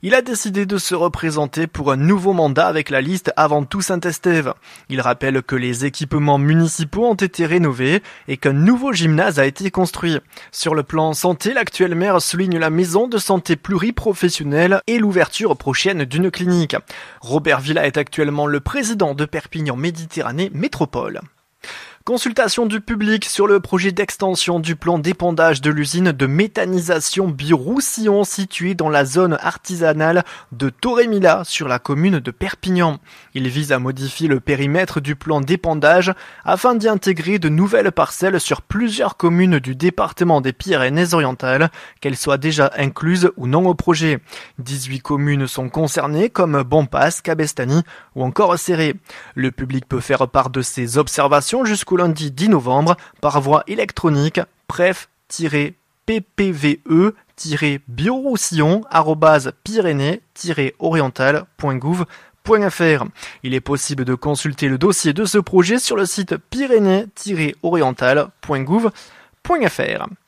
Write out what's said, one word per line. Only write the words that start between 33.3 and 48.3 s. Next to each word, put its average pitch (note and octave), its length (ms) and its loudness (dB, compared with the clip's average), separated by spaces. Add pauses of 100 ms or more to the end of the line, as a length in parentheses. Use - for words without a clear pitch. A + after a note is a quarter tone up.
Il C3 140 -2
vise C#3+ 240 -2
à C3 60 2
modifier C3 480 -4
le C#3 140 2
périmètre C#3+ 600 -2
du C#3+ 160 -4
plan D3+ 260 -2
d'épandage E3+ 720 2 (320)
afin A#3 300 2
d'y A3 120 2
intégrer F#3+ 500 0
de D#3+ 120 0
nouvelles G3 420 2
parcelles F3 480 0
sur - 220 -4
plusieurs A#3 560 -2
communes F3 400 4
du B2+ 160 -4
département F3 640 0
des C3 140 -2
Pyrénées-Orientales, D3 1160 0 (300)
qu'elles C3+ 160 -4
soient C#3 220 -2
déjà D3+ 400 2
incluses E3+ 580 2
ou B2+ 100 -6
non D#3 200 4
au F3+ 80 4
projet. D#3 460 0 (380)
Dix-huit C3 420 -8
communes C#3+ 460 0
sont C3 220 -6
concernées D3+ 600 0
comme D#3 320 2
Bompas, C#3 600 2
Cabestany D3+ 600 0 (320)
ou C3 100 -4
encore F3 340 2